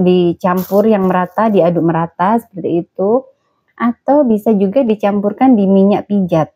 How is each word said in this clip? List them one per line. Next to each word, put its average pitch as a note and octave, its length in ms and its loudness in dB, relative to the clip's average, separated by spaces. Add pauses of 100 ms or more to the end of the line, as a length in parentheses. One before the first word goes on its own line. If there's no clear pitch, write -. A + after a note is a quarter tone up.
dicampur F3+ 880 0
yang F#3+ 200 2
merata, F#3 440 -2
diaduk E3+ 320 0
merata E3+ 560 -2
seperti E3+ 440 -6
itu. A3 440 -4 (480)
Atau C4 480 -2
bisa A3 320 0
juga G3 240 0
dicampurkan G#3 720 0
di G3+ 160 2
minyak G3 400 2
pijat. F3 480 -2